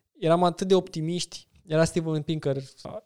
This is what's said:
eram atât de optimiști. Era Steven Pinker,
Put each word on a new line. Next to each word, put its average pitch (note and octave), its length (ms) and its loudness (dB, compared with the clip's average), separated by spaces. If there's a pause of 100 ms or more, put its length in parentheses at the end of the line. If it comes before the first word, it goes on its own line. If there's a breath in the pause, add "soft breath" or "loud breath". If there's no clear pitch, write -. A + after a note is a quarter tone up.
(200)
eram E3+ 240 4
atât F3 240 0
de F#3+ 80 6
optimiști. F3 720 -4 (180)
Era D#3 180 2
Steven D#3+ 380 -2
Pinker, D3+ 360 -2 (480)